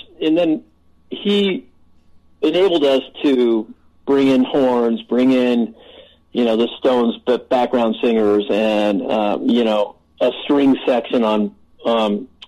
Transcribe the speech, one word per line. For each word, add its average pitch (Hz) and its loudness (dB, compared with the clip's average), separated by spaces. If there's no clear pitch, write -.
and 160 0
then 165 0
he 202 -2
enabled 170 0
us 135 2
to 120 0
bring 139 2
in 131 4
horns, 120 0
bring 127 0
in, 123 0
you 123 -2
know, 113 0
the 117 0
Stones, 123 0
b-, 123 0
background 120 0
singers 107 2
and, 104 0
uh, 104 -2
you 120 2
know, 107 -2
a 123 2
string 139 2
section 123 0
on, 104 0
um, 110 -2